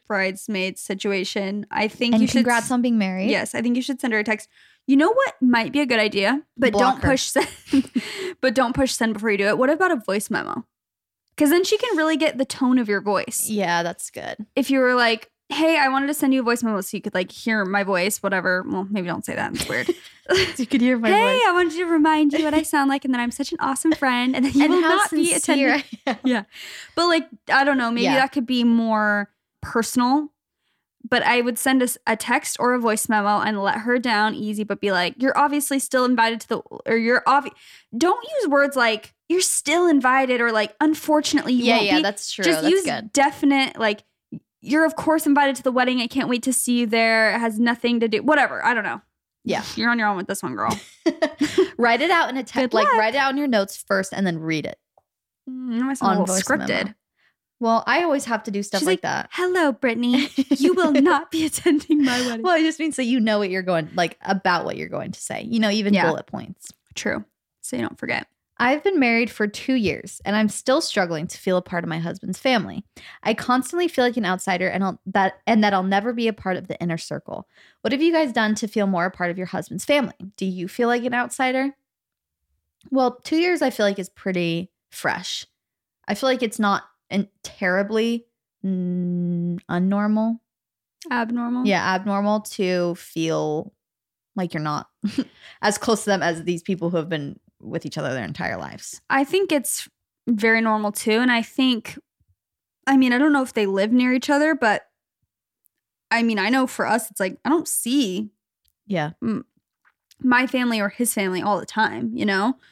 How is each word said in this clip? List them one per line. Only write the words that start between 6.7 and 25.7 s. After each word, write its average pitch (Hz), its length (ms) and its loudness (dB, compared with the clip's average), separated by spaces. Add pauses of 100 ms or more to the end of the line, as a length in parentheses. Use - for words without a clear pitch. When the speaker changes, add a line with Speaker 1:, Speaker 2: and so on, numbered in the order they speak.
Speaker 2:
Block 247 240 4
Speaker 1:
don't - 60 -10
Speaker 2:
her. - 100 2
Speaker 1:
push 262 100 2
send. - 260 -2 (240)
<laughs> 269 180 2 (520)
But 262 120 2
don't 254 200 0
push 269 180 2
send 226 220 -2
before 214 160 -4
you 202 80 0
do 196 100 2
it. 208 80 2
What 262 140 2
about 349 200 2
a 330 60 2
voice 208 320 -4
memo? 71 380 -6 (720)
'Cause 294 100 4
then 349 160 4
she 427 140 0
can 466 180 -2
really 311 220 0
get 294 180 0
the 262 80 0
tone 254 340 0
of 214 120 -2
your 202 100 0
voice. - 480 -4
Speaker 2:
Yeah, 175 340 0
that's 170 280 -8
good. - 260 -12 (200)
Speaker 1:
If 269 140 0
you 269 100 4
were 254 140 4
like, 233 360 0 (200)
"Hey, 311 280 2
I 277 100 2
wanted 269 200 0
to 294 60 -2
send 269 200 2
you 262 60 2
a - 40 -2
voice 240 200 0
memo 214 160 -2
so 190 160 -8
you 190 40 -6
could, - 140 -8
like, 185 160 -2
hear 220 340 -2
my 196 200 -2
voice," 190 400 0
whatever. 185 420 -2
Well, 190 240 -4
maybe 196 160 -4
don't - 180 -6
say - 120 -8
that. - 180 -6
It's - 140 -6
weird. - 220 -4
Speaker 2:
<laughs> 349 60 -2 (640)
You 247 80 -4
could 254 160 0
hear 247 160 2
my 226 100 0
Speaker 1:
"Hey, 381 60 4 (240)
Speaker 2:
voice. 494 100 2
Speaker 1:
I 359 40 2
wanted 349 260 2
to 359 80 -2
remind 311 480 4
you 320 100 0
what 302 80 0
I 311 100 2
sound 277 280 2
like 277 160 -2
and 262 80 0
that 240 60 0
I'm 240 100 -2
such - 200 -6
an 339 100 -6
awesome 269 320 0
friend 254 440 2
and 254 80 2
that 269 100 0
you 277 100 6
Speaker 2:
And 320 100 4
Speaker 1:
will 359 80 4
Speaker 2:
how 320 140 2
Speaker 1:
not 403 140 2
be 330 220 2
Speaker 2:
sincere 269 440 2